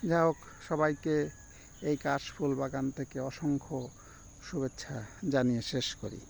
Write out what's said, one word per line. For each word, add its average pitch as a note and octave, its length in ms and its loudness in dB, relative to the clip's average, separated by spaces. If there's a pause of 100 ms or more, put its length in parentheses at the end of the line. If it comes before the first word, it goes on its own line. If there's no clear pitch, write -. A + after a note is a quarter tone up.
যাই E3 180 6
হোক, D#3+ 120 4 (300)
সবাইকে D3+ 460 2 (720)
এই D3 160 2
কাশফুল C#3+ 560 0
বাগান C3+ 260 -2 (120)
থেকে C#3 180 -6 (140)
অসংখ্য C#3+ 480 -2 (680)
শুভেচ্ছা C#3 500 -4 (360)
জানিয়ে B2 380 6
শেষ B2+ 160 0 (140)
করি। G2+ 300 -8